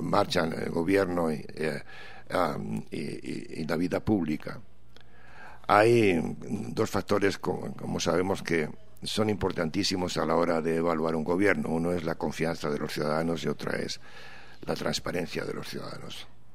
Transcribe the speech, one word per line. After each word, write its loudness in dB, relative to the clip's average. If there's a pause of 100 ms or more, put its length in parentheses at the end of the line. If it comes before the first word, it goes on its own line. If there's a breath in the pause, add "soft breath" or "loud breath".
marchan 2
el -4
gobierno 2
y, -4
eh, -2 (480 loud breath)
ah, 2 (320)
y, -8
y, -6 (120)
y -4
la 0
vida 0
pública. -2 (1080 loud breath)
Hay 8 (500)
dos 0
factores, 2
co-, -4
como -2
sabemos, 2
que 2 (360)
son 2
importantísimos 0
a 2
la 4
hora 4
de 2
evaluar 2
un 0
gobierno. 4
Uno 2
es 0
la -2
confianza -2
de -2
los -4
ciudadanos 0
y 0
otra -2
es -4 (640 loud breath)
la -2
transparencia -4
de -6
los -8
ciudadanos. -8 (260)